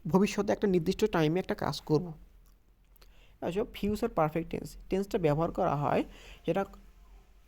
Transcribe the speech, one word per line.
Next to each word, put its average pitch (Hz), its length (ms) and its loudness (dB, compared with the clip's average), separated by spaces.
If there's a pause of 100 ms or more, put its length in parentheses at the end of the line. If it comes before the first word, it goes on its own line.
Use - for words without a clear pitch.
ভবিষ্যতে 202 460 2
একটা 208 160 0
নির্দিষ্ট 180 360 2
টাইমে 170 360 2
একটা 208 140 -4
কাজ - 260 -4
করব। 160 320 0 (1300)
আসো, 196 320 -2
ফিউচার 208 360 -2
পারফেক্ট 165 420 0
টেন্স। - 260 -8 (120)
টেন্সটা 196 300 -2
ব্যবহার 160 340 2
করা 160 240 0
হয় 151 280 0 (420)
যেটা 190 180 0 (840)